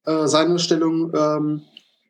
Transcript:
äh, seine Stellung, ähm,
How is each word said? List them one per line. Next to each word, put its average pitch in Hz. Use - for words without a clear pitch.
äh, 156
seine 160
Stellung, 165
ähm, 151